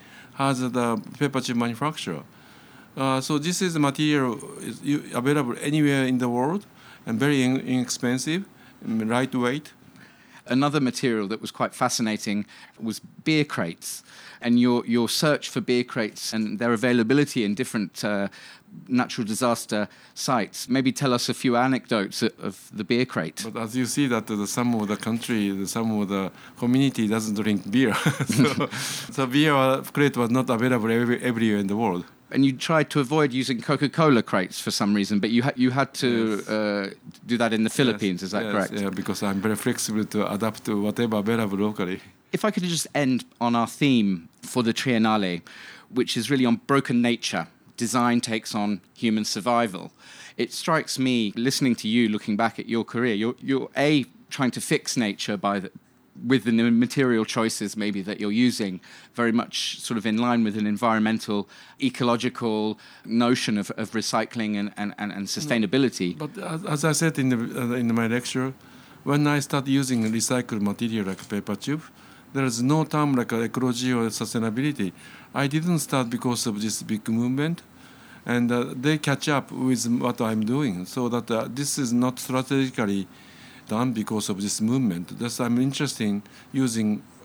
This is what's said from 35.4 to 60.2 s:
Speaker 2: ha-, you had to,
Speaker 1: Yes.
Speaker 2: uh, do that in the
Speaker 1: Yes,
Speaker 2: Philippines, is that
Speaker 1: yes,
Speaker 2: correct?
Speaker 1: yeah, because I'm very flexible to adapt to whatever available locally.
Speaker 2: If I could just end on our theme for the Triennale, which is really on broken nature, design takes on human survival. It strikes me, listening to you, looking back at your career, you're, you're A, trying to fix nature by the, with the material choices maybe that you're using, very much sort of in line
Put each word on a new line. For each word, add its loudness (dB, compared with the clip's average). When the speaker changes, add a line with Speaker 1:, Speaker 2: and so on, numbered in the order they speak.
Speaker 2:
ha-, 0
you 2
had 0
to, 0
Speaker 1:
Yes. -10
Speaker 2:
uh, 0
do 0
that 2
in 2
the 2
Speaker 1:
Yes, -6
Speaker 2:
Philippines, 2
is -8
that -2
Speaker 1:
yes, -4
Speaker 2:
correct? 0
Speaker 1:
yeah, -2
because -4
I'm -2
very 0
flexible -2
to -2
adapt -4
to -2
whatever 0
available 0
locally. -2
Speaker 2:
If 0
I 2
could -2
just -2
end 2
on 2
our 2
theme 2
for -2
the 2
Triennale, 2
which -2
is -2
really 4
on 4
broken 2
nature, 0
design 2
takes -4
on -2
human 0
survival. -2
It -2
strikes -2
me, 2
listening 2
to -6
you, 4
looking -2
back 0
at -10
your 0
career, -2
you're, -2
you're -2
A, 2
trying 0
to -4
fix -2
nature -2
by 0
the, -8
with 4
the 2
material 4
choices -2
maybe -4
that -6
you're -4
using, 0
very 2
much -2
sort -4
of -4
in 0
line 2